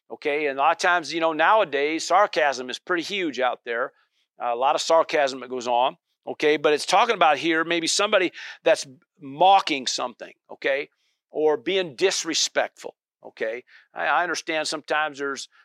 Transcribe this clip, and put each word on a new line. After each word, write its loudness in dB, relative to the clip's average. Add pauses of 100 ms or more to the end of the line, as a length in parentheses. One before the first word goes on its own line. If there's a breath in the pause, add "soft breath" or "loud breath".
(100)
Okay, -4
and -4
a 0
lot 4
of -2
times, 0
you -4
know, 0
nowadays, 2
sarcasm 2
is -8
pretty -4
huge -6
out -2
there. -4 (480)
Uh, -4
a -2
lot 2
of -2
sarcasm 2
that -16
goes -8
on, 0 (300)
okay? 0
But 2
it's -4
talking 4
about 4
here 0
maybe -2
somebody 2 (320 loud breath)
that's 2 (320)
mocking 2
something, -6 (160)
okay? -4 (400)
Or 2
being -4
disrespectful, -2 (300)
okay? -8 (300 soft breath)
I, -6
I 2
understand -4
sometimes -4
there's, -8 (160 soft breath)